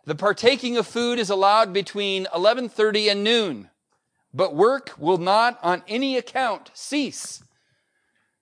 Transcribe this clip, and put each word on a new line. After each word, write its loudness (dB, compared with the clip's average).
the -4
partaking 0
of 0
food -2
is -2
allowed 4
between -4
eleven 2
thirty 0
and 0
noon, -2
but -2
work 2
will 2
not 2
on 0
any -2
account -4
cease. -8